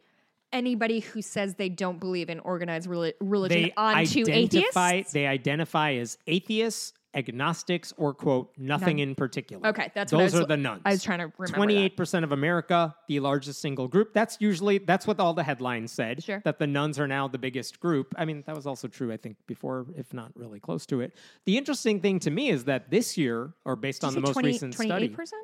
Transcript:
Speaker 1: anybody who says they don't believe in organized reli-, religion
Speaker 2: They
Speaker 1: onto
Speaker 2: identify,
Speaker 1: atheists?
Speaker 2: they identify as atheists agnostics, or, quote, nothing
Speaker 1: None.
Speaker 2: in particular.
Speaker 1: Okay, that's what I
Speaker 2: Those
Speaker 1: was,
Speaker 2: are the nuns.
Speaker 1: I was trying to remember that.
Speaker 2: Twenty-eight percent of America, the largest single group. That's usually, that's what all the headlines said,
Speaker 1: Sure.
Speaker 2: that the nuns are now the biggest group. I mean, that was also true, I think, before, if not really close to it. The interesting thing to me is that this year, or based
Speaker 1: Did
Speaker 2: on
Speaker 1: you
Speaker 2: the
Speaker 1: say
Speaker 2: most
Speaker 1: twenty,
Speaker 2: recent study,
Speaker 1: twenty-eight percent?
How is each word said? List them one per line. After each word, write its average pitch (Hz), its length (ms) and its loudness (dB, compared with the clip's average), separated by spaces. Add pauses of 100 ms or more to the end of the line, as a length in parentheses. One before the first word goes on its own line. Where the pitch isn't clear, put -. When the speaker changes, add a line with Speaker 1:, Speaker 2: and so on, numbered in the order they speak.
(520)
Speaker 1:
anybody 240 480 0
who 214 220 -10
says 196 340 -4
they 190 140 -4
don't 180 300 -4
believe 180 300 -4
in 165 120 -6
organized 170 480 -4
reli-, 170 320 -2
religion 190 420 4
Speaker 2:
They 175 140 0
Speaker 1:
onto 214 540 4
Speaker 2:
identify, 233 600 4
Speaker 1:
atheists? 190 220 -2
Speaker 2:
they 143 140 2
identify 147 680 0
as 120 240 -4 (100)
atheists 214 680 0 (220)
agnostics, 143 800 -2
or, 143 160 0
quote, 131 440 0
nothing 147 400 0
Speaker 1:
None. 143 120 0
Speaker 2:
in 135 60 -4
particular. - 540 -4
Speaker 1:
Okay, 208 240 -2
that's 202 180 -2
what 156 80 6
I 180 40 8
Speaker 2:
Those 190 100 4
Speaker 1:
was, 170 80 6
Speaker 2:
are 151 60 2
the 151 100 2
nuns. 120 280 -4
Speaker 1:
I 196 60 4
was 190 120 2
trying 180 160 -2
to 175 60 -4
remember 180 220 -10
that. 165 80 -6
Speaker 2:
Twenty-eight 202 420 4
percent 170 280 0
of 143 60 0
America, 165 640 2 (120)
the 143 120 0
largest 139 420 0
single 135 260 -2
group. 196 260 2
That's 226 260 2
usually, 202 400 2
that's 185 280 2
what 214 120 0
all 175 140 4
the 165 100 0
headlines 123 480 -4
said, 123 320 -4
Speaker 1:
Sure. 202 220 -6
Speaker 2:
that 151 140 0
the 151 80 0
nuns 143 320 0
are 147 80 0
now 135 200 -2
the 131 100 -6
biggest 123 420 -6
group. 139 380 0
I - 80 -2
mean, 151 220 -6
that 156 80 -8
was 143 100 -10
also 135 220 -8
true, 120 260 -6
I 113 40 -8
think, 110 200 -14 (100)
before, 127 380 -8 (100)
if 139 180 -12
not 120 220 -12
really 110 240 -16
close 165 280 -6
to 131 140 -2
it. 143 140 -8 (300)
The 196 120 4
interesting 254 440 0
thing 190 200 2
to 151 100 0
me 254 180 0
is 135 160 0
that 131 240 0
this 208 280 0
year, 127 360 0 (120)
or 131 100 -2
based 131 260 -6
Speaker 1:
Did 156 60 0
Speaker 2:
on 135 80 -2
Speaker 1:
you 135 60 0
Speaker 2:
the 139 60 2
Speaker 1:
say - 20 4
Speaker 2:
most 139 40 0
Speaker 1:
twenty, - 160 2
Speaker 2:
recent 135 240 -4
study, 220 140 -4
Speaker 1:
twenty-eight 214 280 0
percent? 381 280 -12